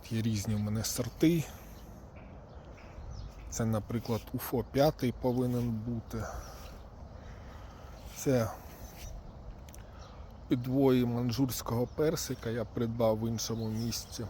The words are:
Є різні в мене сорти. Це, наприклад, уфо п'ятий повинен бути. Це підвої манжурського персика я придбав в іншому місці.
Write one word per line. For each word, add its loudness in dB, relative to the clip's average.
Є 2
різні 2
в 2
мене 2
сорти. 4
Це, 0
наприклад, 0
уфо 0
п'ятий 6
повинен 4
бути. -2
Це 4
підвої 6
манжурського 2
персика 0
я 0
придбав 4
в 2
іншому -2
місці. -4